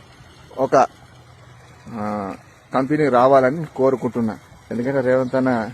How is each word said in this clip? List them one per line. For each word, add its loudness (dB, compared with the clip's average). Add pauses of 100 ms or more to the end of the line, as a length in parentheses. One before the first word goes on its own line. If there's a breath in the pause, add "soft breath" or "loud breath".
(580)
ఒక, 2 (1000)
ఆ, -8 (400)
కంపెనీ 0
రావాలని 4 (100)
కోరుకుంటున్నా. -2 (340)
ఎందుకంటే -2
రేవంత్ 0
అన్న 0